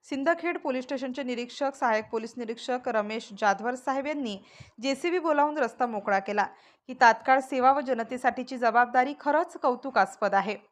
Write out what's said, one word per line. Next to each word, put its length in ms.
सिंदखेड 480
पोलीस 260
स्टेशनचे 380
निरीक्षक, 520
सहाय्यक 360
पोलीस 260
निरीक्षक 520
रमेश 400
जाधवर 340
साहेब 320
यांनी 320
जेसीबी 360
बोलावून 400
रस्ता 280
मोकळा 320
केला. 280
ही 120
तात्काळ 400
सेवा 320
व 80
जनतेसाठीची 760
जबाबदारी 640
खरंच 420
कौतुकास्पद 720
आहे. 220